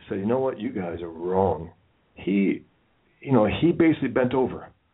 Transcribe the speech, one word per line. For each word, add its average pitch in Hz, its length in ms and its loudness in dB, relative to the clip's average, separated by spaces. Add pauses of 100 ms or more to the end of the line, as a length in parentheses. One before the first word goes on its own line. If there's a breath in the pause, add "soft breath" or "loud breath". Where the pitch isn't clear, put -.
said, 113 100 -6
"You 98 80 -4
know 120 120 2
what, 131 200 -2
you 110 120 -6
guys 87 320 -6
are 85 80 -10
wrong." 85 600 -2 (440)
He, 95 500 0 (560)
you 139 120 -4
know, 110 140 6
he 143 260 2
basically 160 360 2
bent 127 260 0
over. 113 340 -2 (260)